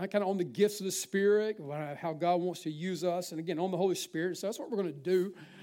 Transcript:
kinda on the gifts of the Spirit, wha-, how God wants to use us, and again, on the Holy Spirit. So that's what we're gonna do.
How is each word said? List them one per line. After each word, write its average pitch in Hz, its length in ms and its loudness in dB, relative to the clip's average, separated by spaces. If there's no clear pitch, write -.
kinda 202 180 0
on 196 120 2
the 175 80 0
gifts 202 340 2
of 190 60 -6
the 190 80 -2
Spirit, 208 640 2
wha-, 147 360 -6
how 165 180 -4
God 175 240 4
wants 170 260 -2
to 156 80 -4
use 165 320 -4
us, 175 280 -2
and 160 100 -6
again, 165 180 -2
on 185 100 0
the 185 80 0
Holy 185 180 4
Spirit. 170 420 -2
So 190 100 -6
that's 220 120 -4
what 294 120 -10
we're 226 60 0
gonna 180 160 -2
do. 180 420 2